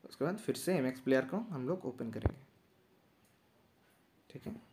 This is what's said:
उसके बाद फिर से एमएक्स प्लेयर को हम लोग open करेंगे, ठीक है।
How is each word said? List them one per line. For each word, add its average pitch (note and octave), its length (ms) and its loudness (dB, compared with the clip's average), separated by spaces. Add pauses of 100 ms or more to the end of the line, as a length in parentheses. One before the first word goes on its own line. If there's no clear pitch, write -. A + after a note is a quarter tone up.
उसके - 160 -2
बाद F#3+ 120 0
फिर C3+ 180 0
से F#3 200 2
एमएक्स C3 240 2
प्लेयर C3 260 6
को F3 120 -2
हम E3 300 -4
लोग F3+ 180 -2
open A#2+ 260 -4
करेंगे, - 280 0 (1900)
ठीक - 180 -10
है। - 80 -6 (180)